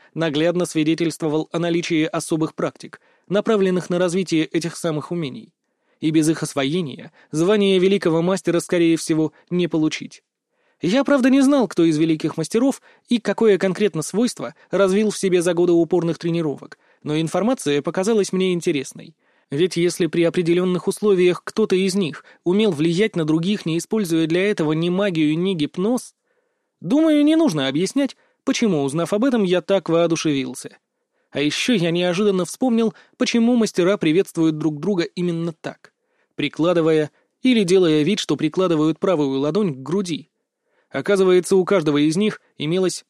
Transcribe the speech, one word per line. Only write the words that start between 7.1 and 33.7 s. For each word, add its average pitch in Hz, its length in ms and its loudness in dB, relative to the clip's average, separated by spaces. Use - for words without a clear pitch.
звание 190 480 2
великого 180 420 2
мастера, 175 380 0
скорее 165 380 2
всего, 156 360 -2
не 175 180 -2
получить. - 560 -4
Я, 233 220 0
правда, 269 260 2
не 269 120 4
знал, 262 260 4
кто 170 160 0
из 165 160 4
великих 160 380 0
мастеров 226 440 0
и 233 120 0
какое 202 400 2
конкретно 185 420 -2
свойство 185 540 -4
развил 196 400 2
в - 60 -8
себе 180 260 2
за 175 100 0
годы 175 200 2
упорных 170 440 2
тренировок, 165 640 -6
но 151 180 -2
информация 160 600 -2
показалась 190 500 0
мне 185 200 0
интересной. 160 640 -6
Ведь 170 260 0
если 175 300 0
при 170 160 0
определённых 175 640 0
условиях 180 560 2
кто-то 208 320 -2
из 185 180 0
них 175 320 -4
умел 202 260 2
влиять 170 440 0
на 165 100 -2
других, 170 420 -2
не 160 100 -2
используя 170 480 -2
для 180 240 0
этого 160 240 -2
ни 165 160 -2
магию, 165 480 0
ни 190 160 -2
гипноз... 180 640 -4
Думаю, 294 440 2
не 311 120 4
нужно 165 320 2
объяснять, 185 500 -2
почему, 196 400 0
узнав 151 300 -2
об 214 100 0
этом, 240 200 2
я 180 180 2
так 196 260 -2
воодушевился. 160 920 -2
А 139 120 -6
ещё 147 320 0
я 170 180 2
неожиданно 180 540 0
вспомнил, 226 500 0
почему 240 380 2
мастера 202 420 2